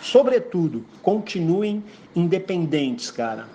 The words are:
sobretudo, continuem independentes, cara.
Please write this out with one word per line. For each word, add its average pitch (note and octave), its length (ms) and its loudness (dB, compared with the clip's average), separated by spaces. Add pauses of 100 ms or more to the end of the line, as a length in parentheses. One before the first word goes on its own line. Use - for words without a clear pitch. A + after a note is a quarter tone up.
sobretudo, G3+ 800 2 (180)
continuem G#3 800 0 (320)
independentes, E3 920 -2
cara. A2+ 440 -6